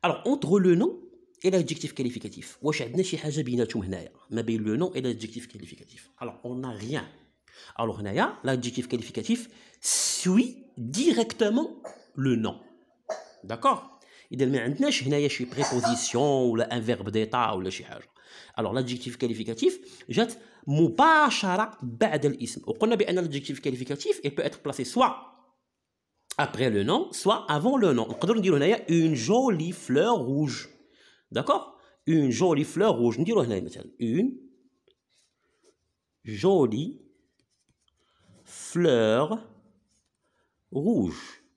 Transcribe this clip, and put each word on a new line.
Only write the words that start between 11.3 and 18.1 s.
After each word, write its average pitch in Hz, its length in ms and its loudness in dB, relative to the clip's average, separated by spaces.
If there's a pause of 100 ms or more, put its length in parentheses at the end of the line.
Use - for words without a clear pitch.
le 131 220 2
nom. 110 240 -4 (840)
D'accord ? 117 560 -2 (320)
إذا 131 140 2
ما 131 140 2
عندناش 147 420 0
هنايا 143 260 0
شي 123 180 -4
préposition 123 720 -2
ولا 123 540 2
un 120 120 -4
verbe 107 280 -2
d'état 110 420 0
ولا 95 180 -4
شي - 140 -12
حاجة. - 240 -18 (480)